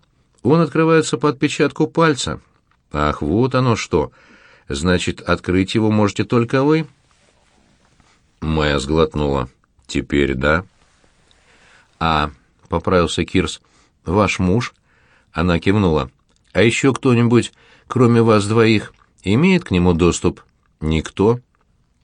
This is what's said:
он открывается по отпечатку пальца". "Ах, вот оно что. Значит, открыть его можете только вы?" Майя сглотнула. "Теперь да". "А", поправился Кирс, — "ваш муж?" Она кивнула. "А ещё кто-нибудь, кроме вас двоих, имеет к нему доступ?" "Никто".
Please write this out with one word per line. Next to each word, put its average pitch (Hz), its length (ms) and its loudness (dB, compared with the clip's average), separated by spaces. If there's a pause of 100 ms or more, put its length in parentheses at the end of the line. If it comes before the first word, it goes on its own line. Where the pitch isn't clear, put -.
(420)
он 156 200 2
открывается 160 560 0
по 147 120 0
отпечатку 143 580 -2
пальца". 156 540 -2 (500)
"Ах, 76 300 -2
вот 104 340 0
оно 127 200 0
что. 76 360 -2 (560)
Значит, 85 540 -2
открыть 90 540 -2
его 110 160 0
можете 104 320 0
только 123 400 -2
вы?" 156 240 0 (1500)
Майя 76 400 0
сглотнула. 71 680 -2 (380)
"Теперь 69 480 -2
да". 76 280 0 (1400)
"А", 78 320 0 (380)
поправился 85 560 0
Кирс, — - 360 -4 (440)
"ваш 95 340 0
муж?" 95 340 -2 (580)
Она 85 280 0
кивнула. 85 520 0 (420)
"А 92 80 0
ещё 120 320 2
кто-нибудь, 120 580 0 (360)
кроме 117 340 2
вас 107 260 2
двоих, 110 460 2 (300)
имеет 165 400 2
к - 80 -10
нему 90 220 2
доступ?" 85 480 0 (380)
"Никто". 87 600 -2 (640)